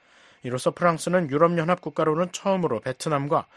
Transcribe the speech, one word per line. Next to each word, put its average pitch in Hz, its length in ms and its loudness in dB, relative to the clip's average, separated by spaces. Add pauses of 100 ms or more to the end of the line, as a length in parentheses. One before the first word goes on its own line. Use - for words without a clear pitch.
(440)
이로써 170 280 -2
프랑스는 170 580 0
유럽연합 170 500 2
국가로는 160 540 -2
처음으로 175 480 -2
베트남과 143 640 -2 (120)